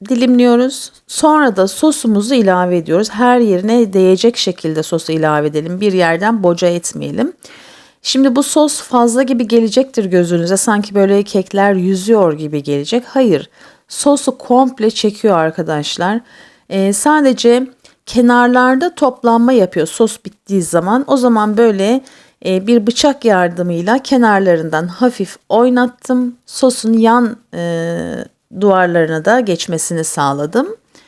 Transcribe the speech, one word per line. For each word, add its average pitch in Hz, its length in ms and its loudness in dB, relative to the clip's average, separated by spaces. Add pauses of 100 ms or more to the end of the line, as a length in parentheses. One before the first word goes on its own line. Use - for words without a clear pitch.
dilimliyoruz. 247 840 0 (140)
Sonra 302 500 0
da 190 120 2
sosumuzu 233 680 0
ilave 180 420 2
ediyoruz. 170 340 -2
Her 247 280 2
yerine 214 540 0
değecek 190 440 2
şekilde 160 460 -4
sosu 160 300 -4
ilave 151 340 0
edelim. 160 340 -6
Bir 208 120 0
yerden 185 500 0
boca 175 260 2
etmeyelim. 175 640 -6 (720)
Şimdi 262 340 0
bu 285 60 2
sos 302 400 0
fazla 240 400 0
gibi 247 260 -2
gelecektir 233 560 0
gözünüze. 175 520 0
Sanki 208 380 -2
böyle 202 280 2
kekler 202 520 0
yüzüyor 190 580 0
gibi 151 300 -6
gelecek. 143 440 -4
Hayır. 220 440 0 (380)
Sosu 277 500 -2
komple 247 520 0
çekiyor 208 480 0
arkadaşlar. 160 800 -4 (480)
Ee, 196 240 0
sadece 262 720 2 (400)
kenarlarda 247 880 2
toplanma 240 580 0
yapıyor 185 340 2
sos - 380 -2
bittiği 196 380 -4
zaman. 180 440 -2
O 269 100 0
zaman 220 400 0
böyle, 220 440 2 (460)
e, 185 200 -2
bir 226 200 2
bıçak 277 380 0
yardımıyla 180 760 0
kenarlarından 190 880 0
hafif 240 480 -4 (120)
oynattım. 247 880 0 (100)
Sosun 240 460 0
yan, 226 440 2 (180)
e, 170 680 -6 (360)
duvarlarına 175 640 2
da 233 160 2
geçmesini 170 640 -4
sağladım. 156 720 -4 (320)